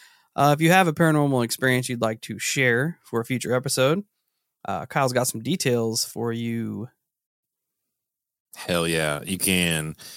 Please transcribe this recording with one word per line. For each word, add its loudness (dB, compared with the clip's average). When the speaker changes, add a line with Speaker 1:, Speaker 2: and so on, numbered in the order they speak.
Speaker 1:
Uh, 6
if -2
you 6
have 6
a 2
paranormal 2
experience 0
you'd -4
like -2
to -10
share 0
for -6
a 0
future -4
episode, 2
uh, -6
Kyle's 0
got 0
some -6
details -2
for -6
you. -6
Speaker 2:
Hell -4
yeah. -2
You -4
can 0